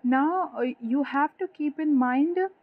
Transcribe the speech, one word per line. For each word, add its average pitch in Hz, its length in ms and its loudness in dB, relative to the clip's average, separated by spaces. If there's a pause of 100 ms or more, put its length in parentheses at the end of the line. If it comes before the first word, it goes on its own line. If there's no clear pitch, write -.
Now, 302 520 2
uh, 233 60 -4 (180)
you 247 240 0
have 277 360 -2
to 370 80 -4
keep 294 320 -6
in 302 180 2
mind 269 400 2 (260)